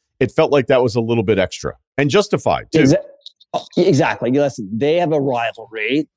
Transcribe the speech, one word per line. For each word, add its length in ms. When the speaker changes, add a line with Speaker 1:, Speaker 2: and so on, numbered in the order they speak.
Speaker 1:
it 140
felt 180
like 160
that 160
was 140
a 40
little 220
bit 160
extra 380
and 120
justified, 640
too. 60
Speaker 2:
Exa-, 180
exactly. 540
Listen, 420
they 220
have 160
a 80
rivalry, 960